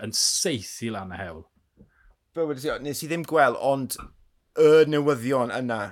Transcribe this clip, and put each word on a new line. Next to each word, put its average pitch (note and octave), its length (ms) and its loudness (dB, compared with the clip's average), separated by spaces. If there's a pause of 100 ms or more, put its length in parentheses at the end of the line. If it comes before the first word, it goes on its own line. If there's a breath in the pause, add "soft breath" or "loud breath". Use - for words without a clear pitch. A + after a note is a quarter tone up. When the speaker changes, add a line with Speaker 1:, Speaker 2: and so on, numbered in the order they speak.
Speaker 1:
yn A2 120 -8
seithi - 800 -2
lan F#2+ 180 -10
y F2+ 80 -12
hewl. E2 220 -12 (920)
Speaker 2:
Fel E3 140 -2
wedys C#3 200 -6
i, A#2 140 -4
nes C#3+ 220 -6
i D3 60 -12
ddim E3+ 180 -4
gweld, C#3 320 4
ond C3+ 380 -2 (580)
y D#3 320 8
newyddion C3+ 680 0
yna A#2+ 260 -4 (120)